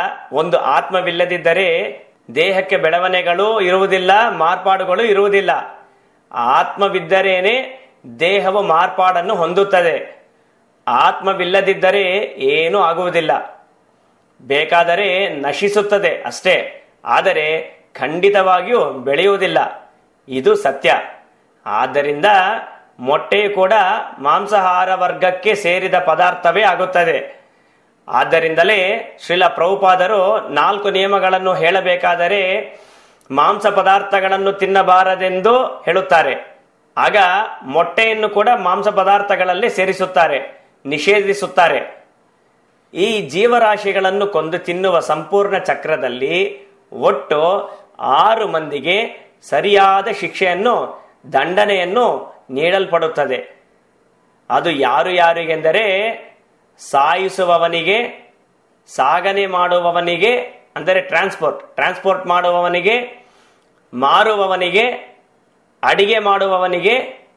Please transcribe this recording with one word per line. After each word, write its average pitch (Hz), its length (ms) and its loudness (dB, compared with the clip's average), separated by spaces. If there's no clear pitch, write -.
ಒಂದು 156 280 0
ಆತ್ಮವಿಲ್ಲದಿದ್ದರೆ 175 1400 -2
ದೇಹಕ್ಕೆ 190 420 0
ಬೆಳವಣಿಗೆಗಳು 180 840 0
ಇರುವುದಿಲ್ಲ, 190 680 2
ಮಾರ್ಪಾಡುಗಳು 185 720 0
ಇರುವುದಿಲ್ಲ. 196 760 0
ಆತ್ಮವಿದ್ದರೇನೆ 185 1600 0
ದೇಹವು 190 420 0
ಮಾರ್ಪಾಡನ್ನು 185 720 0
ಹೊಂದುತ್ತದೆ. 175 920 0
ಆತ್ಮವಿಲ್ಲದಿದ್ದರೆ 185 1160 0
ಏನೂ 160 420 0
ಆಗುವುದಿಲ್ಲ, 170 520 0
ಬೇಕಾದರೆ 170 880 0
ನಶಿಸುತ್ತದೆ 196 800 -2
ಅಷ್ಟೇ, - 760 -4
ಆದರೆ 160 560 0
ಖಂಡಿತವಾಗಿಯೂ 185 920 0
ಬೆಳೆಯುವುದಿಲ್ಲ. 147 1000 0
ಇದು 135 260 2
ಸತ್ಯ. 139 460 0
ಆದ್ದರಿಂದ 143 600 -2
ಮೊಟ್ಟೆಯು 160 540 0
ಕೂಡ 185 200 2
ಮಾಂಸಾಹಾರ 185 760 0
ವರ್ಗಕ್ಕೆ 185 600 0
ಸೇರಿದ 180 440 0
ಪದಾರ್ಥವೇ 170 600 2
ಆಗುತ್ತದೆ. 175 840 0
ಆದ್ದರಿಂದಲೇ 170 920 2
ಶ್ರೀಲ 180 220 2
ಪ್ರಭುಪಾದರು 190 1040 2
ನಾಲ್ಕು 190 400 0
ನಿಯಮಗಳನ್ನು 190 640 0
ಹೇಳಬೇಕಾದರೆ 180 1200 0
ಮಾಂಸ 196 360 2
ಪದಾರ್ಥಗಳನ್ನು 196 840 0
ತಿನ್ನಬಾರದೆಂದು 185 1120 2
ಹೇಳುತ್ತಾರೆ. 165 960 -2
ಆಗ 165 200 2
ಮೊಟ್ಟೆಯನ್ನು 208 680 0
ಕೂಡ 208 260 2
ಮಾಂಸ 190 320 0
ಪದಾರ್ಥಗಳಲ್ಲಿ 196 840 0
ಸೇರಿಸುತ್ತಾರೆ, 180 1000 -2
ನಿಷೇಧಿಸುತ್ತಾರೆ. 180 1200 0
ಈ 208 280 -2
ಜೀವರಾಶಿಗಳನ್ನು 202 1040 0
ಕೊಂದು 165 300 -4
ತಿನ್ನುವ 175 420 -2
ಸಂಪೂರ್ಣ 190 580 -2
ಚಕ್ರದಲ್ಲಿ 147 1000 -4
ಒಟ್ಟು 170 760 0
ಆರು 175 480 2
ಮಂದಿಗೆ 160 800 -4
ಸರಿಯಾದ 196 640 2
ಶಿಕ್ಷೆಯನ್ನು, 185 1000 -4
ದಂಡನೆಯನ್ನು 185 1000 0
ನೀಡಲ್ಪಡುತ್ತದೆ. 160 1160 -2
ಅದು 143 220 0
ಯಾರು 139 380 0
ಯಾರಿಗೆಂದರೆ 170 760 2
ಸಾಯಿಸುವವನಿಗೆ, 170 1500 0
ಸಾಗಣೆ 180 500 0
ಮಾಡುವವನಿಗೆ, 175 920 0
ಅಂದರೆ 180 260 0
ಟ್ರಾನ್ಸ್‌ಪೋರ್ಟ್, 175 720 -4
ಟ್ರಾನ್ಸ್‌ಪೋರ್ಟ್ 180 520 -2
ಮಾಡುವವನಿಗೆ, 175 960 0
ಮಾರುವವನಿಗೆ, 185 920 2
ಅಡಿಗೆ 196 360 2
ಮಾಡುವವನಿಗೆ, 196 1160 0